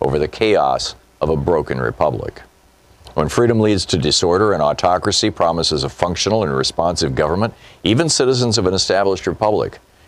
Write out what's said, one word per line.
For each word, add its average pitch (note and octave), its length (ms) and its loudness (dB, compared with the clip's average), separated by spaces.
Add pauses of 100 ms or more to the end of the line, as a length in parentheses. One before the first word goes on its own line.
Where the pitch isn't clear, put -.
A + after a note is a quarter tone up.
over C#2 180 0
the D2 80 0
chaos D2+ 680 0 (260)
of D2+ 80 0
a D#2+ 80 0
broken C#2+ 420 0
republic. B1 600 -4 (720)
When D2+ 160 0
freedom A#2 320 2
leads G#2 240 2
to F#2+ 120 -2
disorder F#2 540 2
and E2 100 0
autocracy F2 680 0
promises E2 560 0
a C#2 40 -4
functional G2 540 -2
and D2 100 -2
responsive D#2 640 -2
government, E2 380 0 (300)
even B2+ 260 2
citizens B2 480 0
of G2+ 80 0
an F#2 80 2
established F#2+ 520 0
republic F#2+ 540 -2 (280)